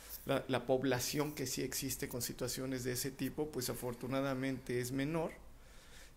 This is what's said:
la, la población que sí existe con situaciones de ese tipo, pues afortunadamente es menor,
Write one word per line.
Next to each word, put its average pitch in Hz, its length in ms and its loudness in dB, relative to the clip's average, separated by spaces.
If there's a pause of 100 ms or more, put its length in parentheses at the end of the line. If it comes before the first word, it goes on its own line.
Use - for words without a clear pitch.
(240)
la, 135 220 2
la 123 200 2
población 135 680 4
que 131 140 -2
sí 139 140 0
existe 135 460 -2
con 123 140 -2
situaciones 131 600 -2
de 127 80 2
ese 123 180 0
tipo, 143 400 -2
pues 135 200 -2
afortunadamente 131 1120 0
es 123 120 0
menor, 160 400 0 (840)